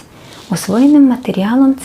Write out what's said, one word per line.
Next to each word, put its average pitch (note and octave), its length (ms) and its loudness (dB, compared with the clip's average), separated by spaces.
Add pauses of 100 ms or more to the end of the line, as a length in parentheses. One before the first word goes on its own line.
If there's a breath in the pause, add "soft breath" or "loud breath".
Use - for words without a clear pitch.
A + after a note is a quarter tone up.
(500 loud breath)
освоєним C4+ 580 2
матеріалом, B3 760 -2